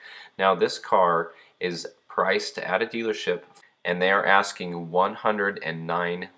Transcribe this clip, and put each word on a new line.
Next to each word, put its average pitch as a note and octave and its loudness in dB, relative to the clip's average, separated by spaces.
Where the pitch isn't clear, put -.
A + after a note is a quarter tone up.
Now, F#2+ 4
this A2+ 2
car F2 4
is F2 -6
priced F#2+ -2
at F#2+ -2
a A2+ 0
dealership, G#2+ -4
and F2+ 0
they F#2 4
are G2+ 2
asking F2 0
one F#2+ 2
hundred G2+ -2
and E2 -6
nine F2 -4